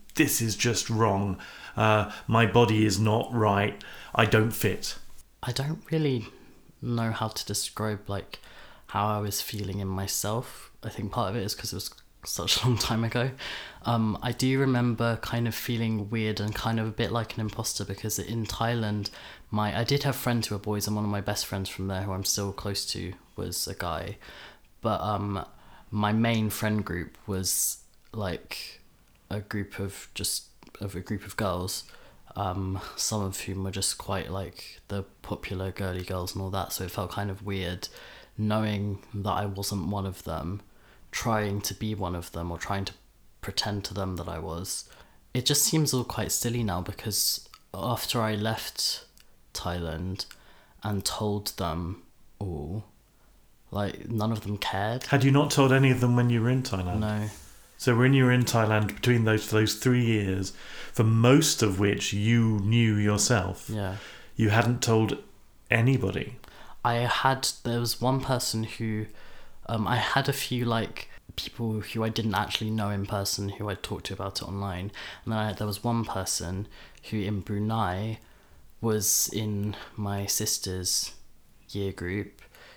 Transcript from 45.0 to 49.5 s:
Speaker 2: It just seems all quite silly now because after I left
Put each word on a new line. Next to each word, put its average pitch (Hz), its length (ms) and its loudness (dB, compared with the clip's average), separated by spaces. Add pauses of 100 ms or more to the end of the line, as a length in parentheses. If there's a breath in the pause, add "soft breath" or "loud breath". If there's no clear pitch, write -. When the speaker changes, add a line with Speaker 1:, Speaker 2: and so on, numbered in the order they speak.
Speaker 2:
It 123 140 0
just - 160 4
seems 156 320 4
all 123 100 2
quite - 280 -2
silly 120 320 0
now 92 160 0
because - 680 -2 (240)
after 113 480 -2
I 110 140 2
left - 720 -2 (480)